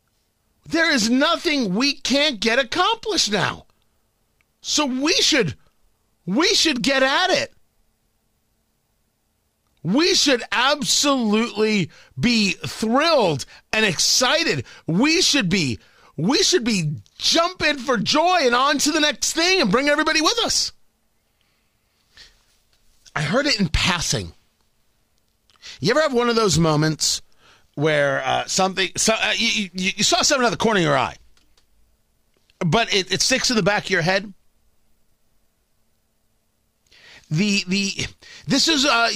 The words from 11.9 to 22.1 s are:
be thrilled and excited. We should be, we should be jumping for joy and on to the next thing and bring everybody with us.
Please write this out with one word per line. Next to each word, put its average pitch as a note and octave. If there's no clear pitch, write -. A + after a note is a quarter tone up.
be G#3
thrilled A3+
and G#3+
excited. B3+
We D4
should B3
be, D#3
we A#3
should E4+
be F3
jumping E4
for B3
joy E4+
and B3
on C4+
to C#4+
the D#4+
next D4
thing F4+
and A#3
bring C4+
everybody D#4
with G#4+
us. -